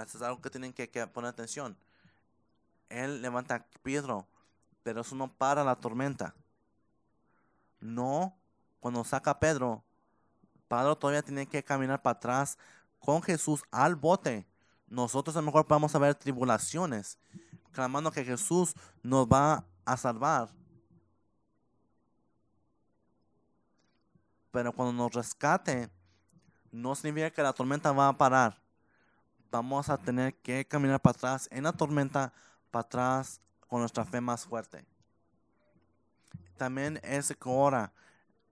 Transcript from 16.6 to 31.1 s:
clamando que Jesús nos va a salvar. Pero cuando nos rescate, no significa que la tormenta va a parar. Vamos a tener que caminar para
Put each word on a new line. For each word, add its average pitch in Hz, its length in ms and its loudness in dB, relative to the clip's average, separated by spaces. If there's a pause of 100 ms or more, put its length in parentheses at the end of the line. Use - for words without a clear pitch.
clamando 139 380 -2
que 143 140 -6
Jesús 165 500 0 (280)
nos 127 240 4
va 143 400 4 (180)
a 123 120 -2
salvar. 123 520 0 (4000)
Pero 120 220 -2
cuando 123 220 -2
nos 120 180 0
rescate, 127 760 -2 (800)
no 123 240 -6
significa 156 360 -4
que - 120 0
la 135 100 2
tormenta 139 400 0
va 139 160 6
a 135 80 2
parar. 127 420 6 (920)
Vamos 131 400 -2
a 139 80 0
tener 127 380 -2
que 131 300 -6
caminar 139 340 2
para 123 160 6